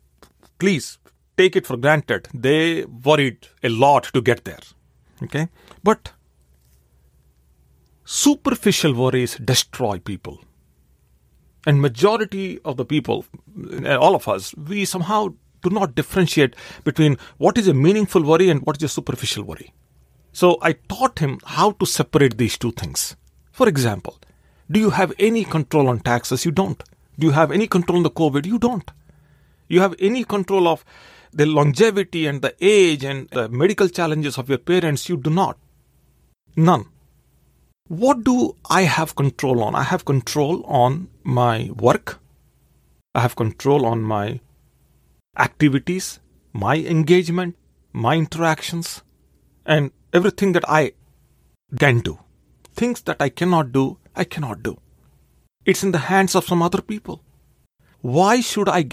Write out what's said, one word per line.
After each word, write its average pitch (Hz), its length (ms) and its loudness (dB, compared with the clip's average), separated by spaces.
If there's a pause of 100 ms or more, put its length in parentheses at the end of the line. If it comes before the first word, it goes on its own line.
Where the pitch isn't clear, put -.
(600)
please 175 400 -2 (380)
take 185 180 4
it 185 100 0
for 120 120 -6
granted. 139 560 0
They 156 520 0
worried 135 640 0 (160)
a 127 60 -2
lot 131 340 4 (100)
to 131 80 2
get 120 240 0
there. 85 160 -16 (640)
Okay? 147 240 -6 (360)
But 220 280 0 (1900)
superficial - 920 0
worries 127 420 0 (180)
destroy 107 460 -2
people. - 440 -14 (1200)
And 143 140 4
majority 190 800 -2
of 135 140 -8
the 127 80 -6
people, 113 400 -2 (600)
all 143 300 4
of - 140 -4
us, 139 260 -4
we 185 300 -6
somehow 190 480 -4 (280)
do 185 80 -2
not 208 240 -2
differentiate 156 600 0 (300)
between 151 320 2 (200)
what 180 200 2
is 208 100 2
a 165 60 6
meaningful 185 500 2
worry 165 260 4
and 147 160 2
what 143 120 -2
is 156 60 -6
a 143 140 -4
superficial - 460 -6
worry. - 300 -14 (580)
So 175 300 4
I 170 120 0
taught - 460 -6
him 135 240 -4
how 180 280 0
to - 140 -4
separate 139 520 0
these 113 200 -2
two 117 140 -4
things. - 460 -10 (340)
For 254 160 -4
example, 123 540 -4 (500)
do 190 80 0
you 214 120 2
have - 280 -2
any 226 240 2
control 151 460 0
on 120 100 -2
taxes? 120 460 -2
You 170 60 0
don't. 185 300 -2 (380)
Do 156 80 2
you 143 60 4
have 151 180 2
any 202 160 0
control 175 300 0
on 175 60 2
the - 60 0 (120)
covid? 147 240 0
You 220 120 -2
don't. 233 320 -2 (800)
You 175 140 4
have 190 180 2
any 226 240 0
control 196 420 0
of 165 200 0 (480)
the 151 120 2
longevity 160 800 2
and 143 160 -4
the 131 200 -4
age 180 420 4
and 139 280 -8
the 113 180 -4
medical 180 400 2
challenges 151 480 -4
of 127 100 -8
your 135 120 -2
parents? 170 500 -2
You 175 80 -2
do 139 120 -4
not. 170 280 0 (960)
None. 160 300 4 (1040)
What 233 340 0
do 247 320 2 (140)
I 180 140 4
have 156 320 0
control 131 480 0
on? 107 120 -2
I 131 80 0
have 175 220 -4
control 143 600 -2
on 139 440 0 (140)
my 123 520 0
work. 120 440 0 (920)
I - 80 -2
have 123 140 -2
control 127 500 0
on 113 180 -2
my 110 360 -4 (1000)
activities, 151 800 -2 (340)
my 104 240 -2
engagement, 170 800 0 (340)
my 120 240 0
interactions, 165 880 -4 (640)
and 151 260 0 (220)
everything 185 400 2
that - 160 0
I 156 240 2 (840)
can 127 220 4
do, 78 200 -6 (640)
things 240 260 -2
that - 200 -4
I - 20 -6
cannot 165 500 0
do, 135 60 2 (300)
I 185 80 -4 (120)
cannot 117 340 -8
do. - 40 -6 (920)
It's 190 180 0
in 196 80 0
the 143 200 -2
hands 190 240 2
of 180 160 0
some 170 160 2
other 185 140 -2
people. 208 400 -12 (800)
Why 170 320 2 (160)
should 202 200 -2
I 175 120 2 (120)